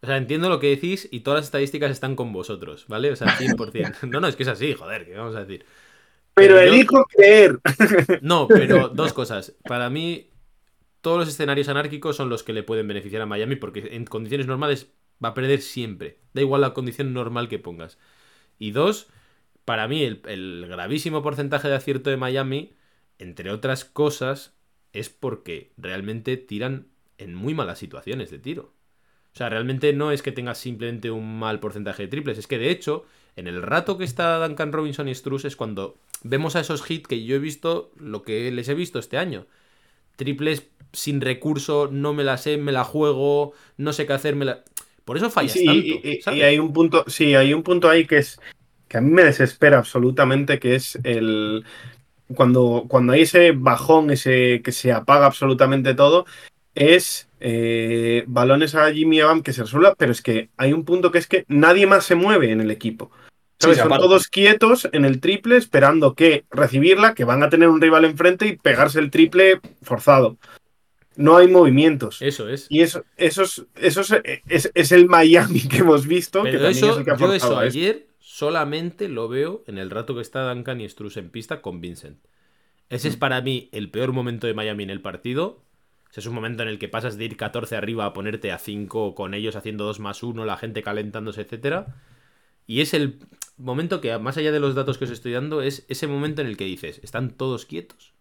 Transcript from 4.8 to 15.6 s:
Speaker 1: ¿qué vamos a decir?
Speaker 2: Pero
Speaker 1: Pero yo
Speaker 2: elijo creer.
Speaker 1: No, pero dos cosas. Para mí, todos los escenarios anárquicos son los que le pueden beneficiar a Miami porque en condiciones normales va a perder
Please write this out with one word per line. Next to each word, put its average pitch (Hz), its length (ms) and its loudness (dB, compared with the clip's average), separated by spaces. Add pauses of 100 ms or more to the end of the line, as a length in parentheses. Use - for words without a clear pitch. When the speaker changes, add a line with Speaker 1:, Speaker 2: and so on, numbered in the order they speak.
Speaker 1:
¿qué 90 100 -20
vamos 113 200 -12
a 101 80 -12
decir? 95 200 -16 (720)
Speaker 2:
Pero 196 220 10
Speaker 1:
Pero 180 100 10
yo 190 80 6
Speaker 2:
elijo 262 320 6
creer. 202 520 8 (600)
Speaker 1:
No, 151 280 0
pero 196 400 6
dos - 260 -4
cosas. 110 400 -10 (100)
Para 123 240 -6
mí, 160 400 -10 (720)
todos 170 180 -2
los 165 100 -2
escenarios 143 400 -4
anárquicos 143 480 -6
son 135 120 -6
los 120 140 -8
que 113 100 -12
le 110 100 -8
pueden 110 260 -6
beneficiar 101 340 -10
a 107 40 -10
Miami 107 300 -6
porque 104 360 -14
en 117 120 -14
condiciones 117 420 -10
normales 135 420 -6 (360)
va 117 60 -6
a 110 40 -18
perder 135 280 -4